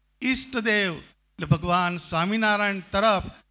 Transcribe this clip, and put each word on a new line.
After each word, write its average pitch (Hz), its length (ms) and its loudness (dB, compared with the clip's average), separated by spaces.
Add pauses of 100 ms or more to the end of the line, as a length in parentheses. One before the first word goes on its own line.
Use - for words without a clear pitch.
(220)
ઈષ્ટદેવ 226 720 0
એટલે - 520 -14
ભગવાન 175 500 2
સ્વામિનારાયણ 202 840 0
તરફ 196 420 2 (280)